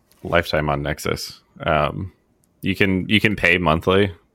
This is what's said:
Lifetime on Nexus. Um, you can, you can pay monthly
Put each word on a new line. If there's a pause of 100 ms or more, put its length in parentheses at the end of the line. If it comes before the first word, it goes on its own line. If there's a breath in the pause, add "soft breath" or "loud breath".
(220)
Lifetime
on
Nexus. (200)
Um, (480)
you
can,
you
can
pay
monthly (220)